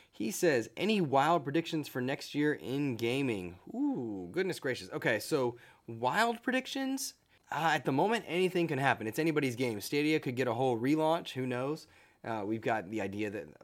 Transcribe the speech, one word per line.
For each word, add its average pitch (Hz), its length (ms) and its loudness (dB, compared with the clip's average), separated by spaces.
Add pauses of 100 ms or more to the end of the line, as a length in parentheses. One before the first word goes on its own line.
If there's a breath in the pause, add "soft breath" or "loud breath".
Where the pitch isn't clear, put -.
(100)
He 220 200 -6
says, 139 460 2
"Any 202 240 2
wild 147 420 4
predictions 151 460 -2
for 127 140 -4
next 135 320 -4
year 147 180 4
in 127 440 -2
gaming?" 113 600 0 (180)
Ooh, 127 560 -2
goodness 180 300 -2
gracious. 98 320 -4
Okay, 135 260 2
so 123 380 0 (300 loud breath)
wild 151 560 0
predictions? 269 720 -2 (360 soft breath)
Uh, 156 220 2
at 151 140 0
the 143 60 2
moment, 190 360 2
anything 175 380 2
can 147 120 -2
happen. 117 280 4
It's 110 120 -2
anybody's 147 380 2
game. 113 240 -2
Stadia 151 400 2
could 127 160 -4
get 127 120 2
a 113 60 0
whole 123 240 2
relaunch, 156 520 2
who 127 160 -4
knows? 131 400 -4 (380 loud breath)
Uh, 110 200 -4
we've 110 160 -2
got 110 300 0
the 107 100 -2
idea 101 300 -2
that 95 160 -8 (180)